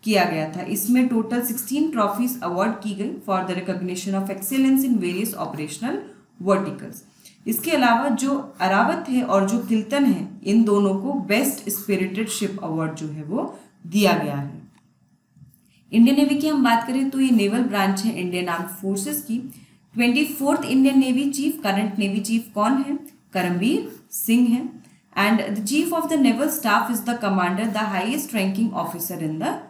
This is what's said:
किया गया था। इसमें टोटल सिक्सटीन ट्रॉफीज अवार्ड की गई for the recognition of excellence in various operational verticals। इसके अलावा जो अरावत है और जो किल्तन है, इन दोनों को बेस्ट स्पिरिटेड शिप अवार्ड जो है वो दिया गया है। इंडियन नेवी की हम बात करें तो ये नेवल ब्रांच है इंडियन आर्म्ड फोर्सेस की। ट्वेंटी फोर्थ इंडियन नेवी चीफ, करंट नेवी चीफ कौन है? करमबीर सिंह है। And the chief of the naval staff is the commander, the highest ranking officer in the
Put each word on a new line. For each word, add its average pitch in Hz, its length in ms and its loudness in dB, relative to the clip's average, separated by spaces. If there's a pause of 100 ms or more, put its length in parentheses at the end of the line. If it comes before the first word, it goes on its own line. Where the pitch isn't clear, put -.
किया 202 200 4
गया 160 280 -2
था। 185 100 -8
इसमें 240 460 2
टोटल 226 340 0
सिक्सटीन 285 480 -2
ट्रॉफीज 226 520 -2
अवार्ड 180 300 -2
की 214 220 -6
गई 220 180 -4 (160)
for 185 200 0
the 180 120 -2
recognition 180 540 -4
of 190 160 -2
excellence 269 560 2
in 240 120 2
various 180 360 -2 (120)
operational 156 500 -6 (460)
verticals। 190 540 -2 (500)
इसके 226 240 -2
अलावा 254 380 2
जो 277 520 -2
अरावत 226 480 2
है 254 140 0
और 196 280 2
जो 233 80 0
किल्तन 220 460 0
है, 180 240 2 (160)
इन 226 200 4
दोनों 202 300 4
को 196 180 -4
बेस्ट 233 580 -2
स्पिरिटेड 190 580 -2
शिप - 340 -4
अवार्ड 160 320 -4
जो 156 140 -10
है 151 140 -10
वो 202 380 -6 (260)
दिया 185 260 4
गया 147 240 -2
है। 139 260 -8 (1300)
इंडियन 240 240 8
नेवी 294 180 4
की 302 140 0
हम 277 160 4
बात 233 220 4
करें 269 240 0
तो 262 100 -2
ये 262 100 4
नेवल 220 320 4
ब्रांच 196 420 0
है 226 160 0
इंडियन 180 280 -2
आर्म्ड 175 200 -4
फोर्सेस 196 540 -4
की। 233 160 -4 (560)
ट्वेंटी 240 300 2
फोर्थ 285 400 -2
इंडियन 269 340 4
नेवी 262 320 2
चीफ, 277 320 -2
करंट 202 360 0
नेवी 202 220 0
चीफ 226 340 -2
कौन 214 180 2
है? 277 260 0 (340)
करमबीर 185 640 0 (140)
सिंह 240 380 2
है। 240 200 2 (500)
And 214 220 4
the - 320 -4
chief 339 200 0
of 311 200 -2
the 311 60 2
naval 254 320 2 (100)
staff 220 300 0
is 220 100 -2
the 233 240 -4
commander, 190 420 0
the 214 200 -2
highest 208 480 -4
ranking 196 380 0
officer 170 440 -6
in 156 240 -4
the 277 140 -2 (160)